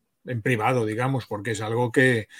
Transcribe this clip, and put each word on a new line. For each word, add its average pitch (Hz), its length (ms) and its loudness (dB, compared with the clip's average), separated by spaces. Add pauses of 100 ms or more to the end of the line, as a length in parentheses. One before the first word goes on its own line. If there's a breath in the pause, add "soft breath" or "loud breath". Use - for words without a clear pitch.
(260)
en 120 160 -6
privado, 120 460 2
digamos, 123 400 -2
porque 104 240 -6
es 107 100 -4
algo 113 300 -2
que, 127 360 4 (120)